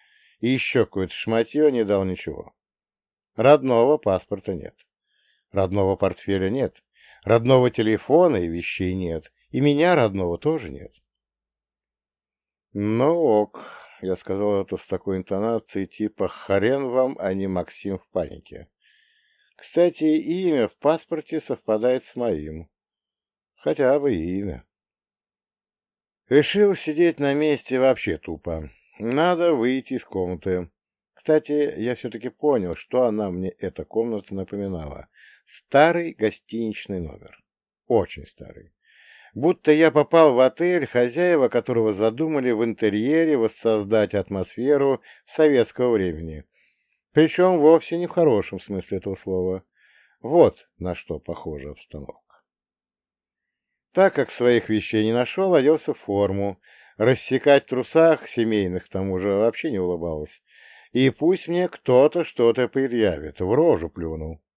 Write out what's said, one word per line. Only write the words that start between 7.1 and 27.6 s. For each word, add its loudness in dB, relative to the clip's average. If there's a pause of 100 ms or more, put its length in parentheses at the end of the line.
родного 4
телефона 2
и -2
вещей -4
нет, -6 (180)
и -4
меня 2
родного 0
тоже -4
нет. -16 (1800)
«Ну 0
ок», 0 (400)
я -4
сказал -4
это -8
с -12
такой -6
интонацией, -6
типа -6
«хрен -2
вам, 0
а -4
не -4
Максим -6
в -20
панике». -10 (920)
Кстати, 0
имя 0
в -10
паспорте -4
совпадает -2
с -12
моим. -6 (880)
Хотя 0
бы 0
имя. -6 (1600)
Решил 4
сидеть 0
на 0
месте 0